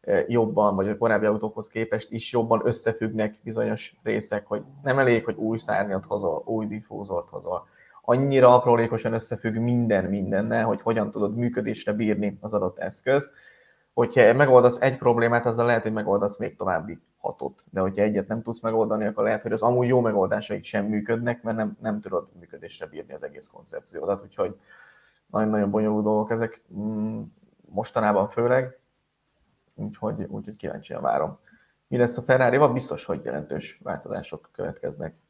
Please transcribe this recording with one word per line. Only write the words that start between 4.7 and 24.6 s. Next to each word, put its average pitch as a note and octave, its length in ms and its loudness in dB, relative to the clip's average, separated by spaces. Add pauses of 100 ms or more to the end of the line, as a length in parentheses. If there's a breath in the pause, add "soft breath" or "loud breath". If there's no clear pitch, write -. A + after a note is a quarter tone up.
nem C3+ 160 0
elég, A#2+ 260 4
hogy A2 120 -4
új A2 220 -2
szárnyat G2 460 -2
hozol, F#2 400 -4
új A2 220 -4
diffúzort G#2 640 -8
hozol. F2+ 380 -8 (360 soft breath)
Annyira C3 520 6
aprólékosan A#2 580 2
összefügg A2+ 440 -4
minden A2+ 480 2
mindennel, G2+ 600 0
hogy G#2 180 -2
hogyan A2 280 0
tudod G#2 260 -2
működésre A#2 560 -2
bírni G#2 480 -2
az G#2+ 140 -8
adott F#2+ 240 -2
eszközt. C3+ 540 -2 (600 soft breath)
Hogyha A#2+ 400 6
megoldasz B2+ 460 8
egy C3 180 2
problémát, A#2 480 2
azzal A#2 200 2
lehet, A#2 160 2
hogy A2 100 -2
megoldasz G#2 460 0
még - 180 -8
további F#2 420 -4 (200)
hatot. - 520 -8
De G2 100 -4
hogyha F#2+ 220 0
egyet G#2 260 0
nem A2+ 140 -4
tudsz A2+ 180 -8
megoldani, A2 460 0
akkor G#2+ 180 -2
lehet, G#2+ 180 0
hogy A2+ 100 -4
az A2 100 -2
amúgy B2 260 2
jó B2+ 120 4
megoldásait G#2+ 640 0
sem G2+ 220 -4
működnek, A#2 560 -4
mert A2+ 140 -4
nem, G#2+ 240 -4
nem G#2+ 200 -4
tudod F2+ 280 -6 (100)
működésre - 480 -16
bírni D#2 260 -16
az D2+ 100 -14
egész D2 240 -14
koncepciódat. - 760 -8
Úgyhogy - 340 -6 (680 soft breath)